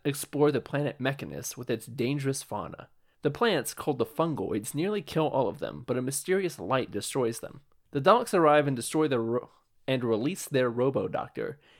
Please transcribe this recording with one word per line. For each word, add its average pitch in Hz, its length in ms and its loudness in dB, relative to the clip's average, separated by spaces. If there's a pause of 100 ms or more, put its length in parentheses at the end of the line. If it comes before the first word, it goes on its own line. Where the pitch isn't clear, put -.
explore 147 480 2
the 143 120 2
planet 143 360 -2
Mechanus 120 600 -6
with 123 100 -12
its 117 160 -2
dangerous 135 580 -2
fauna. - 460 -8 (320)
The 190 100 0
plants, 165 440 0
called 143 240 -4
the 117 80 2
fungoids, 120 680 -2
nearly 202 280 -2
kill 156 260 0
all 127 200 0
of - 100 -6
them, - 280 -8
but 127 120 0
a 127 40 -2
mysterious 175 560 -2
light 117 320 -2
destroys 117 500 -2
them. - 200 -14 (300)
The 143 100 -2
Daleks 214 320 4
arrive 151 340 6
and 139 80 0
destroy 156 320 0
the 131 140 2
ro-, 117 300 -2 (360)
and 131 160 2
release 123 440 0
their 127 240 2
Robo-Doctor, 117 880 -2 (220)